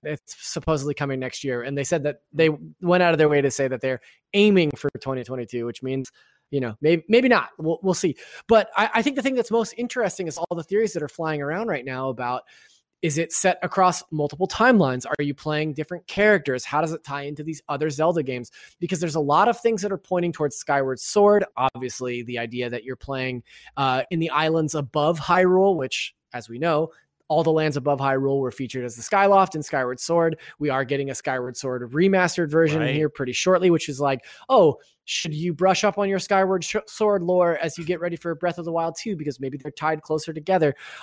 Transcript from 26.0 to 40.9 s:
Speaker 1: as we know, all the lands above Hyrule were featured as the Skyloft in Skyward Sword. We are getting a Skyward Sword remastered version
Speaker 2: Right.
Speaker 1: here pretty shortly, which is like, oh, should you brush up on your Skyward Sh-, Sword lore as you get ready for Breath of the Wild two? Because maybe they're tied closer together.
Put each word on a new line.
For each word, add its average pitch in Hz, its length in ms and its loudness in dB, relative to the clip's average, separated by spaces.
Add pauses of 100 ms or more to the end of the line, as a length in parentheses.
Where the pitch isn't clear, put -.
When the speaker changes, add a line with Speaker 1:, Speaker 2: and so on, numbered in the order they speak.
Speaker 1:
as 120 160 -12
we 117 100 -12
know, 160 320 0 (380)
all 160 140 2
the 160 80 2
lands 156 260 2
above 135 220 0
Hyrule 139 400 0
were 127 120 -2
featured 127 320 -8
as 117 120 -10
the 117 80 -12
Skyloft 196 520 4
in 151 80 -6
Skyward 127 360 -4
Sword. 165 380 0 (200)
We 147 120 -2
are 135 140 0
getting 139 280 -4
a 127 40 -8
Skyward 127 400 -6
Sword 123 380 -6
remastered 180 560 2
version 156 320 2
Speaker 2:
Right. 127 140 -2
Speaker 1:
here 151 120 0
pretty 127 260 -6
shortly, 185 360 4
which 165 180 2
is 139 140 -8
like, 135 240 -2 (240)
oh, 185 300 6 (260)
should - 300 -6
you 170 180 -4
brush 185 300 2
up 202 160 0
on 202 100 0
your 196 80 0
Skyward 190 460 0
Sh-, - 140 -4 (100)
Sword 208 340 0
lore 175 380 2
as 160 180 -6
you 170 80 -10
get 170 140 -2
ready 175 160 -4
for 165 180 -6
Breath 170 240 -4
of 170 80 -10
the 170 60 -6
Wild 165 280 -2
two? 214 160 -6
Because 147 240 -6
maybe 135 200 -8
they're 151 120 -12
tied 156 300 -4
closer 156 320 -4
together. 160 400 2 (280)